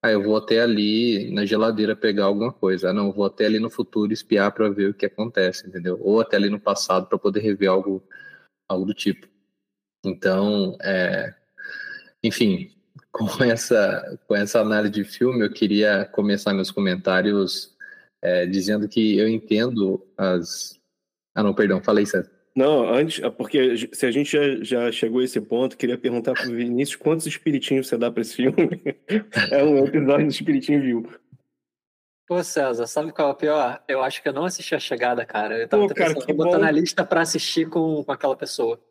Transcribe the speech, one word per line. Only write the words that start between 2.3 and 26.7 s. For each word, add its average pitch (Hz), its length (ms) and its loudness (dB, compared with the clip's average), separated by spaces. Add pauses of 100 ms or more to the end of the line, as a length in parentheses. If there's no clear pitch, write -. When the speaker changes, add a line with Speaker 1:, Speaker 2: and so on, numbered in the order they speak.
Speaker 1:
coisa. 92 380 0
Ah, - 20 -2
não, 101 160 0
eu 98 40 -2
vou 101 140 -2
até 107 200 -2
ali 110 120 2
no 113 120 -2
futuro 107 420 -2
espiar 104 400 0
pra 107 160 0
ver 101 220 0
o 101 40 -6
que - 120 -4
acontece", 98 600 -2
entendeu? 90 340 -6
Ou 107 200 4
até 113 160 0
ali 101 140 2
no 101 100 -4
passado 95 460 0
pra 101 120 -2
poder 104 220 0
rever 101 300 0
algo, 95 320 0 (680)
algo 95 180 -2
do 101 80 -4
tipo. - 340 -4 (760)
Então, 98 800 0
é... 95 520 -2 (880)
enfim, 104 480 0 (220)
<laughs> - 200 -20
com 110 320 -2
essa, 117 840 0
com - 80 0
essa 104 260 0
análise 107 320 2
de 104 120 -2
filme, 123 400 0
eu - 80 -2
queria 104 540 2
começar 101 480 0
meus 95 160 -2
comentários, 95 1040 0 (460)
é, 90 240 0
dizendo 101 420 -2
que 107 300 2
eu 110 100 4
entendo 110 760 0 (100)
as, 92 640 -4 (540)
ah, 107 80 -2
não, 101 120 2
perdão, 98 280 2
falei, 104 240 2
César. 90 240 -4 (240)
Speaker 2:
Não, 131 380 2
antes, 151 300 0
é 117 80 -2
porque 123 460 2 (160)
se - 120 -4
a 123 60 2
gente 143 220 0
já, 143 320 0
já 120 280 -2
chegou 117 280 0
a 127 40 2
esse 127 160 -2
ponto, 123 360 -2
queria 123 200 -2
perguntar 120 380 -2
pro 127 160 -4
Vinícius 120 460 -2